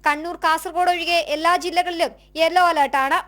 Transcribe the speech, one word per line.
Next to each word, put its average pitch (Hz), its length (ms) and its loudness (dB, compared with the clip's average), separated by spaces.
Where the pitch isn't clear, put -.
കണ്ണൂർ, 311 280 -2
കാസർഗോഡ് 339 500 0
ഒഴികെ 339 260 0
എല്ലാ 330 180 2
ജില്ലകളിലും 339 460 -2
യെല്ലോ 349 320 4
അലർട്ടാണ്. 277 540 0